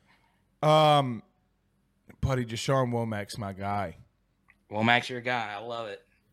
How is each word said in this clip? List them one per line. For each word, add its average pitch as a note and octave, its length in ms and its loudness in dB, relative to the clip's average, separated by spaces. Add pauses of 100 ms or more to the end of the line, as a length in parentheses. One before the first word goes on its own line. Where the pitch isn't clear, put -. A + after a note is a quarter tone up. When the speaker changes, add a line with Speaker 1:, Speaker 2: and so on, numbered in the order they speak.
(640)
Speaker 1:
Um, D3+ 600 4 (1000)
buddy, B2+ 240 0
Deshaun B2 460 -2
Womack's A2+ 480 -6
my G2 140 -6
guy. G2 460 -6 (720)
Speaker 2:
Womack's A#2 380 2
your B2+ 120 -8
guy. A#2 360 -4
I G#2 60 -6
love A#2 260 -8
it. G2 120 -12 (320)